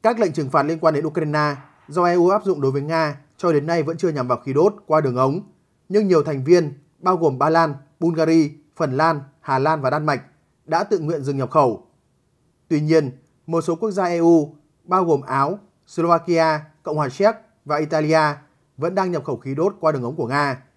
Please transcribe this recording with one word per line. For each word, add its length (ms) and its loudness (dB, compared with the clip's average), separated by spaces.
Các 160 0
lệnh 140 0
trừng 180 -4
phạt 120 2
liên 160 -2
quan 160 2
đến 120 -2
Ukraine 500 -2
do 160 0
E 100 2
U 140 4
áp 160 2
dụng 160 -2
đối 120 0
với 100 -2
Nga 380 -2
cho 160 0
đến 140 2
nay 160 0
vẫn 140 -6
chưa 120 -2
nhằm 200 -4
vào 100 0
khí 140 -8
đốt 220 2
qua 140 2
đường 160 -2
ống, 240 0
nhưng 200 2
nhiều 140 4
thành 220 -4
viên, 280 4
bao 180 0
gồm 220 0
Ba 120 2
Lan, 240 2
Bulgaria, 480 2
Phần 200 -4
Lan, 240 0
Hà 180 -2
Lan 220 0
và 100 0
Đan 160 -4
Mạch, 160 -2
đã 200 -2
tự 140 -2
nguyện 240 -4
dừng 140 -4
nhập 140 -6
khẩu. 360 2
Tuy 120 0
nhiên, 300 2
một 140 -2
số 160 -2
quốc 140 -4
gia 140 -2
E 140 -2
U, 360 4
bao 200 0
gồm 180 0
Áo, 360 -2
Slovakia, 720 0
Cộng 140 -6
hòa 120 -2
Czech 260 0
và 120 -4
Italia, 460 0
vẫn 180 -4
đang 180 -2
nhập 120 -6
khẩu 120 -6
khí 180 -8
đốt 260 -2
qua 120 2
đường 100 -4
ống 140 -8
của 100 -6
Nga. 360 -2